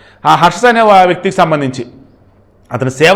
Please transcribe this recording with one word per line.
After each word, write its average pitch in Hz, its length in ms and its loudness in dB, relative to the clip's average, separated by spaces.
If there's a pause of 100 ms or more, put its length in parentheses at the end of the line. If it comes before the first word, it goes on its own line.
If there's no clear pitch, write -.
(260)
ఆ 156 180 2
హర్ష 170 180 -2 (120)
అనే 226 80 0
వా-, 196 300 4
వ్యక్తికి 180 300 -6
సంబంధించి 143 440 -4 (840)
అతను 127 180 -6
సేవ 151 260 0